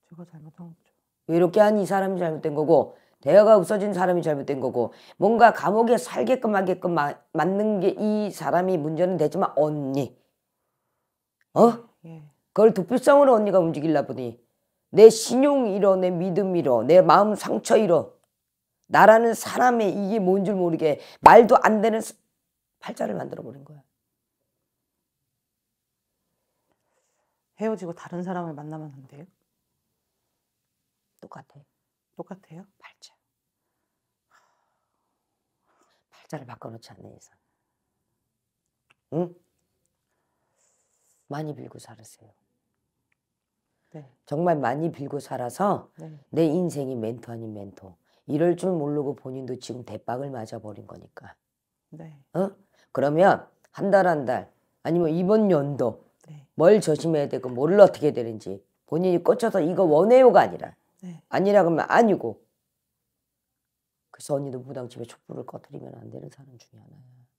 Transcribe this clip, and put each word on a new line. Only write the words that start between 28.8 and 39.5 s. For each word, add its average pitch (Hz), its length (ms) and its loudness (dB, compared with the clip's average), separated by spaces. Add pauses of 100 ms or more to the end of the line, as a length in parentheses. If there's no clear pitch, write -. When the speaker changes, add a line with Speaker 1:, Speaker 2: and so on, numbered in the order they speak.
Speaker 1:
안 135 140 -20
돼요? 143 180 -20 (2000)
Speaker 2:
똑같아. - 400 -20 (560)
Speaker 1:
똑같아요? 185 500 -20 (120)
Speaker 2:
팔자. - 360 -20 (3000)
팔자를 - 360 -18
바꿔놓지 117 460 -20
않는 104 240 -20
이상. - 220 -20 (1800)
응? 175 200 -6 (1900)